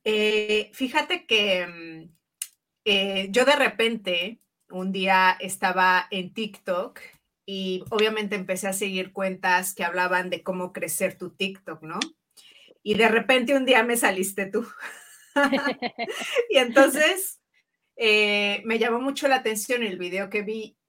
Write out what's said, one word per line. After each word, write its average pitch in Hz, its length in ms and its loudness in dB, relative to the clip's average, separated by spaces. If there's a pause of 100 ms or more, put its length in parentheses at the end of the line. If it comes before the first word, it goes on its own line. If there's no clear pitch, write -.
eh, 214 680 0
fíjate 294 520 -2
que, 202 400 2
mm, 165 440 -14 (760)
eh, 196 460 0
yo 247 140 4
de 285 100 8
repente 226 840 0 (300)
un 185 220 -6
día 185 480 4
estaba 185 720 0
en 185 220 -6
TikTok 208 680 -6 (460)
y 190 440 -6
obviamente 214 460 0
empecé 190 320 -4
a 190 60 -4
seguir 190 400 -6
cuentas 190 600 -2
que 185 100 -8
hablaban 180 460 -2
de 165 140 -6
cómo 180 300 -6
crecer 170 440 -4
tu 175 140 -12
TikTok, 190 500 -8
¿no? 165 180 -10 (840)
Y 208 120 -2
de 226 140 4
repente 247 460 2
un 262 100 0
día 233 180 6
me 240 140 0
saliste 196 480 -2
tú. 208 220 -4 (680)
<laughs> 277 720 0 (420)
Y 330 80 2
entonces, 269 840 4 (560)
eh, 208 680 2
me 226 140 0
llamó 226 200 0
mucho 277 300 0
la 262 80 6
atención 240 440 -2
el 190 160 -4
video 185 320 -6
que 208 120 -4
vi 220 360 -8 (120)